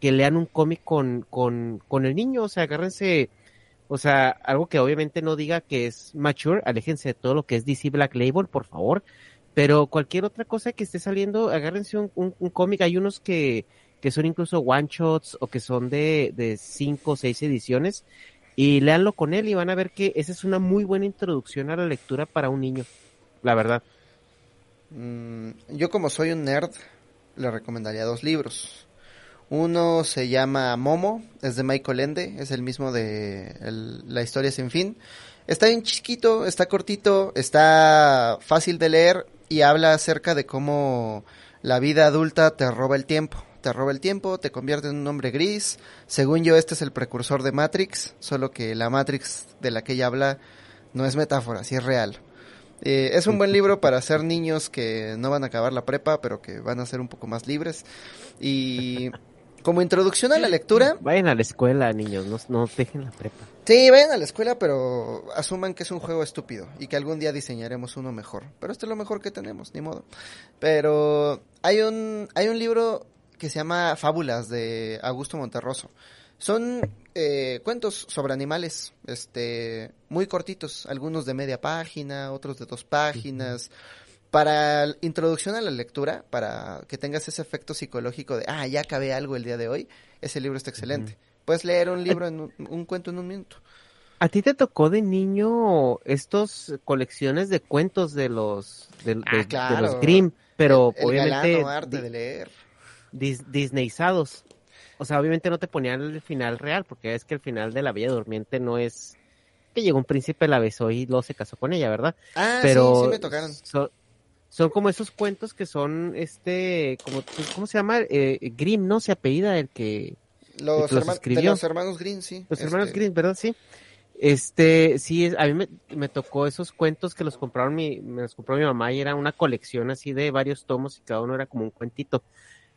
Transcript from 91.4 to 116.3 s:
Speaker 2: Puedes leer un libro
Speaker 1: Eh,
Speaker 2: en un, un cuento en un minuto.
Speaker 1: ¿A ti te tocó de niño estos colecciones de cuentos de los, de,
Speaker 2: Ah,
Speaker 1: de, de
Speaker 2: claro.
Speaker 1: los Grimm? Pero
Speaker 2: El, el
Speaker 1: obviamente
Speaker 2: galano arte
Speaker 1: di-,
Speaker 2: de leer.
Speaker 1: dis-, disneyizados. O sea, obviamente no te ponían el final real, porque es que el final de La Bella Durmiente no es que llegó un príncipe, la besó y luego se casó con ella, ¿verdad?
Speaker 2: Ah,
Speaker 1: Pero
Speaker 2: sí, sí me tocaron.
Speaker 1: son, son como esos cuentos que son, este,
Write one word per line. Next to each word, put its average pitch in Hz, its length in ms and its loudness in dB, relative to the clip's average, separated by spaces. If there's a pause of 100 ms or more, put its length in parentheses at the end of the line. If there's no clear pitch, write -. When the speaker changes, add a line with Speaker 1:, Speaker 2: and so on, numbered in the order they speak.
Speaker 2:
Puedes 165 200 -2
leer 175 240 2
un 180 140 -4
libro 175 220 0
Speaker 1:
Eh, 170 40 -4
Speaker 2:
en 160 120 -10
un, 156 120 -14 (160)
un 165 160 -8
cuento 180 240 -8
en 175 80 -8
un 180 100 -10
minuto. 190 300 -16 (640)
Speaker 1:
¿A 170 100 4
ti 202 140 2
te 277 100 4
tocó 165 380 4
de 214 100 2
niño 190 1040 2
estos 160 720 -2 (100)
colecciones 139 640 -2
de 185 100 2
cuentos 160 540 0
de 135 160 0
los, 107 580 -4 (160)
de, 113 220 -2
Speaker 2:
Ah, 117 60 -2
Speaker 1:
de, 110 80 4
de 101 80 -2
Speaker 2:
claro. 127 340 -2
Speaker 1:
los 110 180 0
Grimm? 175 300 6 (260)
Pero 131 400 6
Speaker 2:
El, - 60 -10
el 120 80 4
Speaker 1:
obviamente 139 440 2
Speaker 2:
galano 151 160 2
arte 143 280 -6
Speaker 1:
di-, 127 60 -8
Speaker 2:
de 120 80 -8
leer. 117 400 -10 (600)
Speaker 1:
dis-, 131 360 -4
disneyizados. 139 960 -2 (540)
O 143 60 -10
sea, 147 140 0
obviamente 160 300 0
no 170 80 0
te 175 100 -8
ponían 131 340 -2
el 156 200 -8
final 120 380 -4
real, 160 260 -4
porque 113 300 -8
es 113 100 -10
que - 80 -10
el 143 80 -4
final 113 320 -6
de 135 80 -4
La 135 100 -2
Bella 110 200 -2
Durmiente 110 480 -6
no 120 180 -2
es - 400 -6 (560)
que 233 80 -2
llegó 170 160 4
un 131 80 0
príncipe, 151 420 0
la 139 120 4
besó 113 320 -2
y 123 160 -4
luego 127 160 0
se - 100 -12
casó - 240 -12
con 143 160 -4
ella, 151 160 0
¿verdad? 117 260 -2 (200)
Speaker 2:
Ah, 226 260 0
Speaker 1:
Pero 127 340 8
Speaker 2:
sí, 123 100 6
sí 127 40 4
me - 100 0
tocaron. 151 360 -6
Speaker 1:
son, 143 340 -4 (600)
son 165 200 2
como 202 200 2
esos 202 200 -4
cuentos 208 460 -6
que 196 100 -8
son, 156 500 -4
este, 170 880 -4